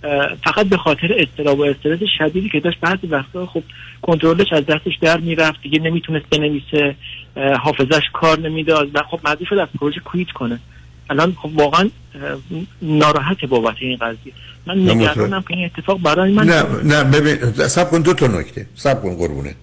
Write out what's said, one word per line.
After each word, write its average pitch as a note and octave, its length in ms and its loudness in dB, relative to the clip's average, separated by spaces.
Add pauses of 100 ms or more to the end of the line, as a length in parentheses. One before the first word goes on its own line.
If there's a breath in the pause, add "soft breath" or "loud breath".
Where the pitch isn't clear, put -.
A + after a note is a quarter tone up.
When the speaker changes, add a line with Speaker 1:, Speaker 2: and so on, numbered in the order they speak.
Speaker 1:
اه، D3+ 60 -4 (340)
فقط F#3+ 220 2
به F#3+ 100 2
خاطر E3 320 0 (100)
اضطراب C#3+ 400 0
و D3 40 2
استرس D3 360 0 (200)
شدیدی E3+ 300 0
که F#3 120 -2
داشت F3 200 -4
بعضی F#3 260 -2
وقتا D#3+ 400 -4
خب E3 160 -6 (400 loud breath)
کنترلش E3 500 2
از D3 140 2
دستش D#3 260 -2 (100)
در E3 180 4
می‌رفت، D#3+ 420 0
دیگه C#3+ 160 -2
نمی‌تونست D#3+ 480 -2
بنویسه، D3 680 0 (420 loud breath)
اه، C3+ 180 0
حافظش C3+ 480 0 (100)
کار D#3+ 280 2
نمی‌داد D#3 540 0
و D3 160 0
خب E3 140 -6
مجبور D3+ 240 -2
شد G3+ 100 0
از E3 100 0 (120)
پروژه D3 200 -4
کویت F3 280 -6
کنه. A#2+ 320 -6 (500 soft breath)
الان D#3+ 320 0
خب D3+ 120 -8
واقعاً، D#3 360 2 (240)
اه، C#3+ 60 -18 (640)
ناراحته D3+ 640 2
بابت A2+ 340 0
این B2+ 160 -6
قضیه. A#2 360 -8 (340 loud breath)
من F3+ 80 -6
Speaker 2:
نه، F#3 200 4
Speaker 1:
نگرانم A2+ 300 2
Speaker 2:
مطمئن. F#3+ 180 -2
Speaker 1:
که F3 120 -8
این F3 220 -4
اتفاق F#3+ 240 -2
برای F3 320 2
من G#3+ 120 4
Speaker 2:
نه، D#3+ 180 4 (220)
نه، D3 200 4
ببین، C#3 480 2 (160)
صبر F3 220 2
کن، E3 100 4
دو E3 140 4
تا - 120 2
نکته. F2+ 400 -4 (100)
صبر C3+ 240 0
کن F2+ 140 -4
قربونه. D2 480 -6